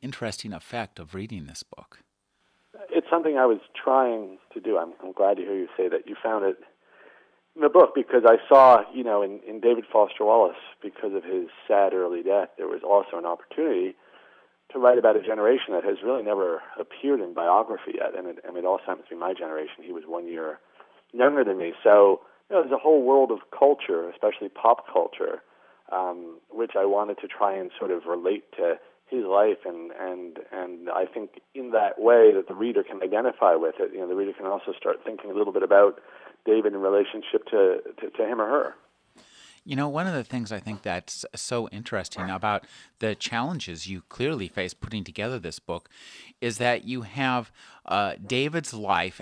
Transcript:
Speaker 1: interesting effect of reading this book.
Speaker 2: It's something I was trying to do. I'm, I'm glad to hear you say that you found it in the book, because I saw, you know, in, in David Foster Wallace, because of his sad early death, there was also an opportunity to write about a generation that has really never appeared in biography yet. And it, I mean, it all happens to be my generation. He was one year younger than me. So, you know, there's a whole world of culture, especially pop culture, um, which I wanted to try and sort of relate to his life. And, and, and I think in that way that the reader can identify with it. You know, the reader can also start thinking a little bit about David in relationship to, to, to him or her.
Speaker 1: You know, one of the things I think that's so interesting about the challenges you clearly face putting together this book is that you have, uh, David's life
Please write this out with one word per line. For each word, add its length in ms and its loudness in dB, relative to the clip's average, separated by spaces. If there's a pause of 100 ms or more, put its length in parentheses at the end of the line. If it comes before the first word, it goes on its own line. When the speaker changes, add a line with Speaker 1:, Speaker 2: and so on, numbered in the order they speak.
Speaker 1:
interesting 500 -10
effect 460 -10
of 160 -16
reading 320 -10
this 160 -18
book. 380 -20 (880)
Speaker 2:
It's 180 0
something 300 0
I 80 6
was 100 4 (160)
trying 640 -2 (160)
to 60 -12
do. 180 -2
I'm, 160 -6 (100)
I'm 100 -14
glad 240 2
to 40 -8
hear 140 -6
you 200 -4
say 120 0
that 200 -4
you 140 -12
found 240 -2
it 120 -2 (960)
in 80 -4
the 60 6
book, 260 6
because 280 0
I 140 10 (100)
saw, 360 10 (100)
you 100 -8
know, 200 0
in, 240 -6
in 140 -12
David 300 2
Foster 340 2
Wallace, 360 4 (220)
because 320 -8
of 80 -4
his 240 -4 (200)
sad 280 4
early 260 -2
death, 340 0
there 120 -8
was 200 -6
also 300 2
an 80 -8
opportunity 680 -4 (760)
to 80 -8
write 180 8
about 200 4
a 40 0
generation 520 0
that 100 -2
has 180 -2
really 220 -4
never 380 -2 (180)
appeared 400 -2
in 140 -8
biography 600 0
yet. 220 -4
And 80 -10
it, 120 -12 (100)
I 40 -14
mean, 80 -10
it 60 -4
all 120 2
happens 320 -10
to 60 -14
be 40 -14
my 140 -4
generation. 500 -10
He 80 -14
was 160 -12
one 220 -10
year 300 -10 (520)
younger 320 2
than 140 -2
me. 160 -6 (100)
So, 380 8 (280)
you 60 -2
know, 60 4
there's 100 -2
a 60 -2
whole 260 4
world 280 4
of 80 -4 (120)
culture, 580 0
especially 380 -4
pop 420 2
culture, 520 -2 (500)
um, 480 -6 (100)
which 300 -6
I 60 2
wanted 340 0
to 80 -12
try 260 -2
and 240 -8
sort 140 -6
of 140 -4
relate 480 -4
to 260 -2 (280)
his 180 -4
life. 400 2
And, 340 -12
and, 400 -10 (140)
and 360 -12
I 160 -2
think 360 -12 (120)
in 180 -12
that 280 0
way 340 8
that 140 0
the 80 -10
reader 260 -2
can 220 -8
identify 520 2
with 220 -2
it. 140 -4
You 80 -12
know, 80 -8
the 80 -6
reader 160 -4
can 140 -12
also 260 -6
start 340 -6
thinking 260 -12
a 20 -10
little 180 -2
bit 120 -2
about 360 6 (460)
David 260 2
in 80 -8
relationship 680 -2
to, 320 2 (200)
to, 100 -10
to 160 -4
him 140 -6
or 80 -2
her. 280 -2 (880)
Speaker 1:
You 120 -8
know, 140 -4
one 180 -4
of 80 -4
the 80 -4
things 280 -8
I 80 -8
think 220 -12
that's 420 -8 (120)
so 320 -6
interesting 640 -8
about 340 -4 (320)
the 160 -4
challenges 720 -8
you 240 -12
clearly 380 -6
face 260 -8
putting 300 -10
together 340 -10
this 220 -12
book 280 -12 (540)
is 160 -4
that 280 -2
you 180 -8
have, 480 -4 (340)
uh, 300 -2 (100)
David's 480 -4
life 480 -4